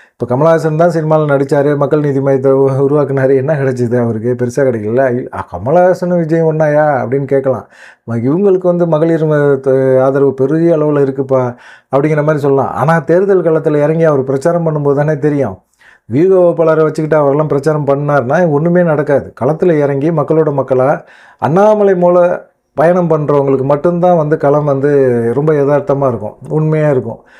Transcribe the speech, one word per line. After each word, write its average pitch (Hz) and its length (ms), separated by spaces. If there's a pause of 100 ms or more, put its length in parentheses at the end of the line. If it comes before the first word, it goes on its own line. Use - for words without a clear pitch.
(120)
இப்ப - 160
கமலஹாசன் 156 480
தான் 170 160
சினிமால 156 340
நடிச்சாரு, 143 520
மக்கள் 143 220
நீதி 143 200
மையத்தை 135 320
உ-, 135 280
உருவாக்குனாரு, 135 560
என்ன 135 180
கிடைச்சது 123 440
அவருக்கு? 117 420
பெருசா 123 200
கிடைக்கல. 123 720
அ, 101 180
கமலஹாசனும் 175 680
விஜயும் 160 300
ஒண்ணாயா 151 340 (100)
அப்படின்னு 127 300
கேட்கலாம். 131 420 (440)
ம-, 117 120
இவங்களுக்கு 185 400
வந்து 175 240
மகளிர் 160 380
ம-, 147 340
த-, 131 420
ஆதரவு 139 320
பெரிய 156 440
அளவுல 151 280
இருக்குப்பா 135 380 (480)
அப்படிங்கிற 151 320
மாதிரி 156 140
சொல்லலாம். 135 360
ஆனா 165 260
தேர்தல் 185 420
களத்துல 156 420
இறங்கி 160 200
அவர் 143 200
பிரச்சாரம் 165 440
பண்ணும்போது 143 280
தானே 147 220
தெரியும். 135 400 (480)
வியூக 165 300
வகுப்பாளரை 160 480
வச்சுக்கிட்டு 156 340
அவரெல்லாம் 147 300
பிரச்சாரம் 143 400
பண்ணாருன்னா 143 600
ஒண்ணுமே 170 340
நடக்காது. 147 560
களத்துல 156 400
இறங்கி 143 320
மக்களோட 156 420
மக்களா 135 480 (380)
அண்ணாமலை 202 560
மூல 175 500 (320)
பயணம் 170 320
பண்றவங்களுக்கு 139 540
மட்டும்தான் 170 540
வந்து 151 200
களம் 147 260
வந்து 139 260 (440)
ரொம்ப 151 200
யதார்த்தமா 143 540
இருக்கும், - 280 (140)
உண்மையா 156 400
இருக்கும். 123 320 (180)